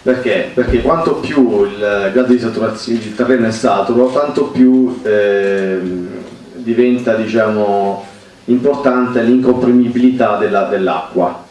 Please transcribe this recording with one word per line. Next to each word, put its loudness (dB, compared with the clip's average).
Perché? -2
Perché 0
quanto 0
più 0
il -4
grado 0
di 4
saturazione, -4
il -10
terreno 0
è -2
saturo, 0
tanto -2
più, 2
ehm, 0
diventa, 0
diciamo, -2
importante 0
l'incomprimibilità 2
della, 0
dell'acqua. -2